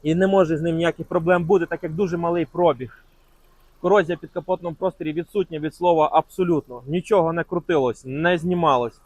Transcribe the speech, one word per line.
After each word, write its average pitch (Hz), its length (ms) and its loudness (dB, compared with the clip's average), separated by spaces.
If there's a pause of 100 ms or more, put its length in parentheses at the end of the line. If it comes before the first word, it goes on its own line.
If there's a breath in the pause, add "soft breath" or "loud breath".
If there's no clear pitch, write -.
І 160 120 0
не 185 120 2
може 185 300 4
з 151 60 -4
ним 165 140 -2
ніяких 165 300 -2
проблем 175 380 0
бути, 170 220 2
так - 160 -8
як 160 120 -8
дуже 175 220 -2
малий 170 300 -2
пробіг. 143 580 -2 (760)
Корозія 175 360 2
в - 40 -20
підкапотному 170 560 -8
просторі 170 360 -6
відсутня 165 460 -6
від 151 160 -6
слова 170 380 2
абсолютно. 156 720 -2
Нічого 170 460 0
не 170 120 -4
крутилось, 147 600 -2
не 160 340 -2
знімалось. 156 680 0